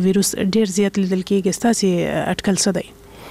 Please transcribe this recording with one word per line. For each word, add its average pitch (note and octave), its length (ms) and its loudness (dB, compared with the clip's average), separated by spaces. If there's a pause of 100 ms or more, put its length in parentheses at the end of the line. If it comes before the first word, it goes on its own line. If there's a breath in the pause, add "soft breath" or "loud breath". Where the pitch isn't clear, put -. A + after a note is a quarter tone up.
ویروس F#3+ 320 2
ډیر G#3+ 300 2
زیات G3 320 0
لیدل F#3+ 240 0
کیږي؟ G3 300 0
ستاسې A3+ 340 0 (440)
اټکل F#3 260 0
څه F#3+ 160 0
دی؟ F3 160 -4 (440 loud breath)